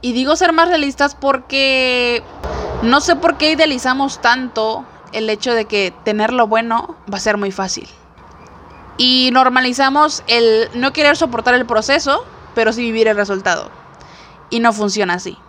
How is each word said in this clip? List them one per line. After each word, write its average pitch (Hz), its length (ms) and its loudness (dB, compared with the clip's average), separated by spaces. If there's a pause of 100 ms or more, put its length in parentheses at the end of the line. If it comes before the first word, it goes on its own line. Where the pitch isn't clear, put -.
Y 240 120 -4
digo 262 220 2
ser 330 180 2
más 339 160 4
realistas 285 460 0
porque 262 1080 0 (600)
no 254 180 4
sé 339 140 2
por 330 220 0
qué 302 140 0
idealizamos 269 720 -2
tanto 233 640 -2 (260)
el 220 180 -6
hecho 220 240 -2
de 220 120 0
que 202 280 -2 (100)
tener 214 280 0
lo 240 160 2
bueno 233 480 -2 (160)
va 190 60 -6
a 190 40 -6
ser 208 160 0
muy 202 140 -4
fácil. - 360 -8 (1080)
Y 254 360 4
normalizamos 262 920 2
el 233 460 4
no 262 200 -2
querer 294 240 2
soportar 240 360 0
el 247 120 2
proceso, 269 580 0 (300)
pero 220 180 2
sí 226 100 -4
vivir 220 260 2
el 214 100 2
resultado. 196 520 -2 (800)
Y 233 100 -2
no 233 140 2
funciona 202 420 -2
así. 180 220 -10 (120)